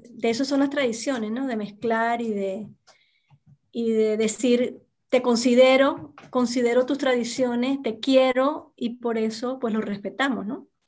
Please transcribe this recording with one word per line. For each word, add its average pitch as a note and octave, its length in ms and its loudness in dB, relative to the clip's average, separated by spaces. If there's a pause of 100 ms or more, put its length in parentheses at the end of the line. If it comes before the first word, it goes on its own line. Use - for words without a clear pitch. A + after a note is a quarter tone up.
(100)
de A#3 200 -4
eso A#3 140 -2
son C#4 160 0
las C#4 100 2
tradiciones, B3 600 -4
¿no? C4 160 -4
De A#3+ 100 -4
mezclar A3+ 680 -2
y A3+ 80 -4
de, G3+ 380 -6 (1000)
y A#3 220 -2
de A3 240 2
decir, A#3+ 640 0 (300)
"Te B3 100 4
considero, C4 960 4 (160)
considero B3 560 0
tus C#4 120 -2
tradiciones, B3 840 0
te A3 180 -6
quiero", C4 760 2
y A#3+ 200 -6
por A#3 220 -4
eso, B3 400 -4
pues, A3+ 160 -4
lo A3 80 -2
respetamos, G3+ 640 -4
¿no? - 220 -10 (200)